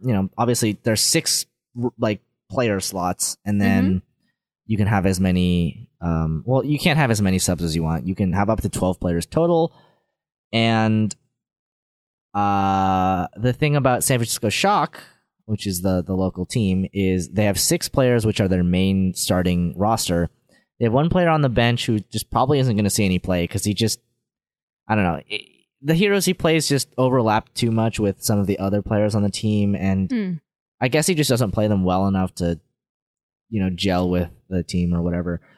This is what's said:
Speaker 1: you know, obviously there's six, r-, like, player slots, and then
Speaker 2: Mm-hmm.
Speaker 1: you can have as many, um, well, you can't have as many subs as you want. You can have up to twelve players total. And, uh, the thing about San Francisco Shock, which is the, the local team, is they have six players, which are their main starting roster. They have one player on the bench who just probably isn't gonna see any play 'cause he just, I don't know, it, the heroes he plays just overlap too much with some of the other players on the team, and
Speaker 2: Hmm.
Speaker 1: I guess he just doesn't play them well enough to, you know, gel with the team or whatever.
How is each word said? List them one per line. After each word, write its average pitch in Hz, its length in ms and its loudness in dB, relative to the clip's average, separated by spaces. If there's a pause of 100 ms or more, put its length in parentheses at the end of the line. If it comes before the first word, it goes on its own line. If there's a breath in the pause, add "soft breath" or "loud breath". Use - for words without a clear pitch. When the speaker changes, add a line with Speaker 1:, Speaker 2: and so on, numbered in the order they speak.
Speaker 1:
you 120 120 -2
know, 95 240 0
obviously 113 460 0
there's 110 180 0
six, - 440 0 (360)
r-, 120 180 -2
like, 107 220 -2 (300)
player 110 280 0
slots, 90 640 -4
and 101 160 0
then 98 240 2
Speaker 2:
Mm-hmm. 92 120 0 (680)
Speaker 1:
you 107 120 -2
can 101 100 2
have 98 180 2
as 92 140 0
many, 90 680 0 (120)
um, 80 440 -2
well, 127 200 0
you 147 140 0
can't 156 180 2
have 135 140 2
as 107 100 0
many 95 180 2
subs 85 240 -2
as 80 120 -2
you 82 80 -2
want. 80 240 -4
You 95 80 -4
can 92 180 -2
have 101 160 -2
up 110 120 0
to 101 80 -2
twelve 92 300 -2
players 85 260 -2
total. 165 480 0 (760 soft breath)
And, 110 640 2 (1160)
uh, 95 1040 0
the 120 180 -2
thing 147 220 0
about 127 280 2
San 131 160 2
Francisco 113 300 -2
Shock, 190 500 0 (460)
which 104 220 -4
is 90 140 -4
the, 92 220 0
the 95 100 -4
local 92 320 -2
team, 95 480 0
is 92 360 0
they 104 160 0
have 98 140 0
six - 300 0
players, 123 360 2
which 107 140 0
are 101 80 2
their 90 160 2
main 92 500 2
starting 87 640 0
roster. 90 520 0 (500 soft breath)
They 120 60 0
have 113 80 0
one 151 160 2
player 175 200 2
on 156 120 2
the 139 80 2
bench 120 360 0
who 110 140 0
just - 320 -8
probably 131 280 2
isn't 127 160 2
gonna 104 140 2
see 104 160 0
any 92 140 2
play 87 280 -2
'cause - 160 -6
he 104 100 0
just, 107 260 -2 (880)
I 110 80 0
don't 104 80 2
know, 85 240 -2
it, 104 140 -8 (400)
the 151 140 2
heroes 202 300 2
he 180 80 0
plays 160 340 2
just 139 300 0
overlap 123 560 2
too 117 180 0
much 113 280 0
with 101 240 0
some 104 160 0
of 95 80 0
the 98 120 0
other 98 220 0
players 104 340 0
on 104 80 2
the 101 60 2
team, 101 460 0
and 95 360 0
Speaker 2:
Hmm. 208 200 -4 (500)
Speaker 1:
I 127 80 0
guess 151 180 0
he 185 80 2
just 151 140 0
doesn't 117 220 0
play 107 160 0
them 101 180 2
well 92 220 2
enough 95 280 0
to, 85 240 -2 (880)
you 110 120 -4
know, 92 80 0
gel 90 400 -2
with 87 200 0 (200)
the 90 140 -2
team 87 300 -2
or 85 80 0
whatever. 87 380 -4 (180 soft breath)